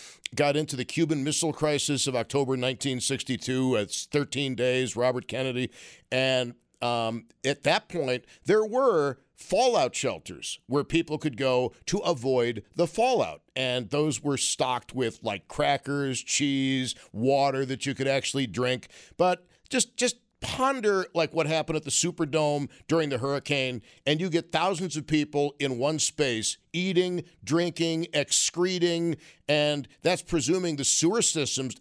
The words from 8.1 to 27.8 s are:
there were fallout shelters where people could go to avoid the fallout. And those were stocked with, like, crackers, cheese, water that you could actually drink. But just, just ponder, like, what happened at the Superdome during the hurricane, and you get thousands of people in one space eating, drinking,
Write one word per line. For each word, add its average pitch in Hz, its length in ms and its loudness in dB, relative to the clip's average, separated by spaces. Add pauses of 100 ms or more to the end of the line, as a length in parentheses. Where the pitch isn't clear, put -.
there 220 220 4
were 208 540 2 (140)
fallout 202 600 2
shelters - 760 -6
where 139 160 0
people 160 340 -2
could 151 180 -6
go 127 380 0 (120)
to - 140 -2
avoid 123 640 0 (120)
the 165 120 2
fallout. 196 540 0 (120)
And 127 360 -2
those 151 340 0
were 143 140 0
stocked - 580 -2
with, 123 280 -2
like, 101 260 -6
crackers, 143 760 0
cheese, 135 720 0 (160)
water 135 540 2
that 127 200 -6
you 139 80 -2
could 131 140 -4
actually 135 400 0
drink. 123 400 -2 (300)
But 180 280 2 (220)
just, - 300 -2
just 240 200 0 (220)
ponder, 220 760 0
like, 165 200 0
what 156 140 2
happened 156 280 -2
at 156 80 -4
the 135 80 -8
Superdome 151 800 0 (180)
during 156 220 2
the 135 80 0
hurricane, 135 640 -2 (240)
and 156 160 2
you 185 80 0
get 165 240 -2
thousands 175 420 0
of 151 100 -6
people 147 540 0
in 131 200 -2
one 147 200 0
space 123 580 0 (140)
eating, 180 520 0 (200)
drinking, 165 720 0